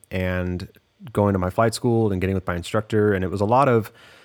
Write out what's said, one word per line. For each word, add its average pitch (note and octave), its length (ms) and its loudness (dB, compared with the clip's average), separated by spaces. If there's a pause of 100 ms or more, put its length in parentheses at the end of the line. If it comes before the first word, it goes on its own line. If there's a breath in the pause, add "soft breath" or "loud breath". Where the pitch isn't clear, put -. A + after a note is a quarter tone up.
and F2+ 580 -4 (460)
going G#2 200 2
to F#2 60 0
my F2+ 120 -2
flight A2+ 240 0
school A2+ 360 0
and F#2 80 -2
getting F#2 140 0
with F#2 140 -4
my F2 80 -4
instructor, G#2 580 0
and F#2 100 0
it F#2 60 -2
was G2 100 -4
a G2+ 60 0
lot B2+ 240 4
of, A2+ 240 0 (320 loud breath)